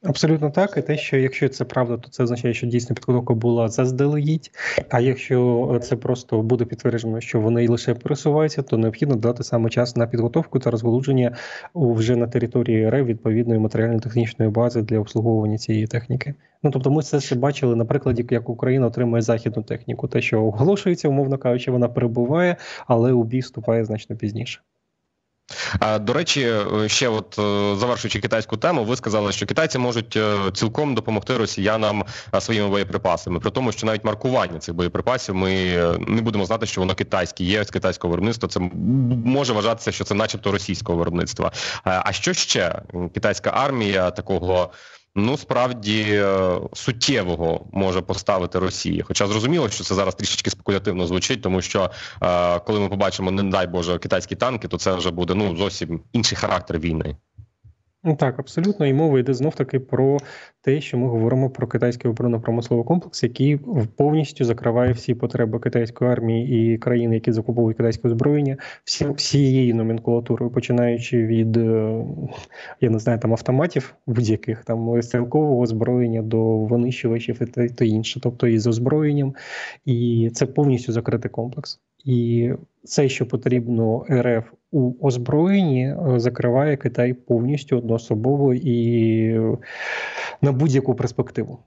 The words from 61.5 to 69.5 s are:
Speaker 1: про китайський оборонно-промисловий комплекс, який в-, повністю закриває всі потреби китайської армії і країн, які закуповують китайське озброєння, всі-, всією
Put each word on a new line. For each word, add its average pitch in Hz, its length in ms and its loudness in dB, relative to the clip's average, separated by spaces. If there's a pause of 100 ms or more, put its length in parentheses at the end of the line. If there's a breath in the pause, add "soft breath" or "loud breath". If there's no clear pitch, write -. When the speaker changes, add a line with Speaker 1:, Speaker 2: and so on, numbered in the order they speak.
Speaker 1:
про 123 160 -6
китайський 123 440 0
оборонно-промисловий 117 760 0
комплекс, - 380 -2
який 131 340 2
в-, 143 300 -2
повністю 143 580 0
закриває 120 480 2
всі 117 220 -2
потреби 117 440 -2
китайської 120 520 0
армії 113 640 2
і 113 40 -4
країн, 117 340 0
які 113 200 0
закуповують 113 440 0
китайське 117 320 0
озброєння, 135 480 2 (280 loud breath)
всі-, - 300 -4
всією 131 600 4